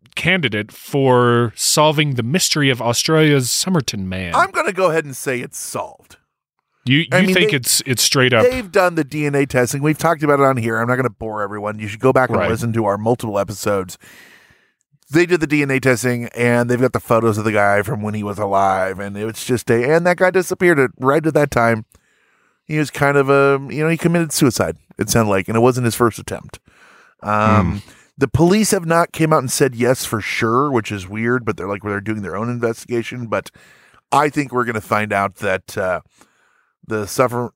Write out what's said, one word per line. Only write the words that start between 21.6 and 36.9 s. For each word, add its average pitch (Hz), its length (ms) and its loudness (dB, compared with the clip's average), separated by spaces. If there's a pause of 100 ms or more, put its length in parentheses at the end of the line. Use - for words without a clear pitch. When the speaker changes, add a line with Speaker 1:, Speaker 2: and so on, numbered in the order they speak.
Speaker 2:
He 151 140 -6
was 143 120 -2
kind 143 260 0
of 139 120 2
a, 139 300 4 (120)
you 151 120 -4
know, 160 60 2
he 165 80 0
committed 165 340 0
suicide, 98 460 0 (200)
it 110 120 -6
sounded 113 200 2
like, 98 180 0
and 110 100 0
it 113 40 4
wasn't 123 240 2
his 110 100 -2
first 120 240 0
attempt. - 400 -12 (640)
Um, 104 580 0
Speaker 1:
Hmm. - 80 -20 (280)
Speaker 2:
the 135 100 0
police 190 440 2
have 190 140 -2
not 170 260 2
came 160 220 2
out 151 60 4
and 123 120 -6
said 131 240 0
yes 123 300 0
for 107 160 -4
sure, 127 500 0
which 110 200 -2
is 95 160 -8
weird, 117 380 -2
but 104 120 -4
they're 90 100 -10
like, 101 160 -6
they're 101 180 -4
doing 107 200 -6
their 87 140 -8
own 110 140 -4
investigation. 120 800 -6
But 101 240 -6 (600)
I 143 180 2
think 135 220 -4
we're 123 140 -2
gonna 113 160 -4
find 107 300 -2
out 98 260 0
that, 95 400 -4
uh, 92 240 -2 (840)
the 107 200 -4